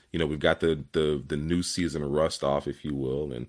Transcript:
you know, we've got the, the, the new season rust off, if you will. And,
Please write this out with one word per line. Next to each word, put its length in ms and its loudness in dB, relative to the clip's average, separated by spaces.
you 80 -2
know, 80 2
we've 120 -2
got 220 4
the, 320 2
the, 340 2
the 120 -2
new 240 0
season 420 -2
rust 400 0
off, 240 2
if 160 -8
you 100 -4
will. 380 -4
And, 160 -8